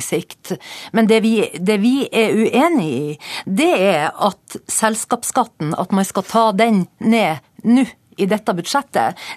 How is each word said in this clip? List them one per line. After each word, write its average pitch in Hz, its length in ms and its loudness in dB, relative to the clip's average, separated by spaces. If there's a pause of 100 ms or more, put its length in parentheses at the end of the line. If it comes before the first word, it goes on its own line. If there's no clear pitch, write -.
sikt. - 480 -8 (400)
Men 220 160 4
det 220 160 4
vi, 220 80 2 (240)
det 196 240 0
vi 254 240 2
er 214 320 0
uenige 220 600 2
i, 147 180 -6 (320)
det 262 300 2
er 175 340 2
at - 460 -4 (100)
selskapsskatten, 220 1040 -2
at 180 160 -4
man 190 160 2
skal - 240 -6
ta 220 240 2
den 202 320 2 (160)
ned 214 400 2 (240)
nå 240 220 4 (320)
i 190 80 0
dette 208 240 -2
budsjettet, 175 680 -2 (180)